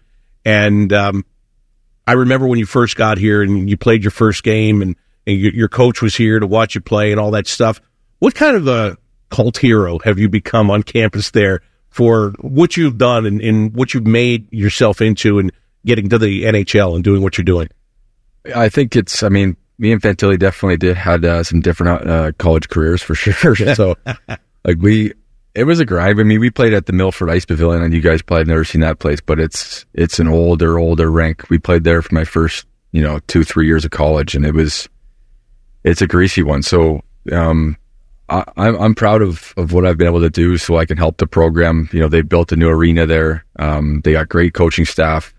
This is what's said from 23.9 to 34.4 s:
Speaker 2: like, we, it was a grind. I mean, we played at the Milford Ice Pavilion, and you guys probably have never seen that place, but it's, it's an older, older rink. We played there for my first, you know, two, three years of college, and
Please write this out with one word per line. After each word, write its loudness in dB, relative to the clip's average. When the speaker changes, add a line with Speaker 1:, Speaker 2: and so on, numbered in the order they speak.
Speaker 2:
like, 0
we, 2
it -2
was 2
a 0
grind. 0
I 2
mean, 4
we 2
played 0
at 0
the -4
Milford -2
Ice 0
Pavilion, 0
and 0
you 0
guys 2
probably -2
have -2
never 0
seen 0
that -2
place, -2
but -2
it's, -8
it's -2
an 2
older, 2
older 0
rink. -2
We 2
played 0
there 2
for -6
my 0
first, -4
you 0
know, -2
two, 2
three 0
years 2
of -8
college, 0
and 0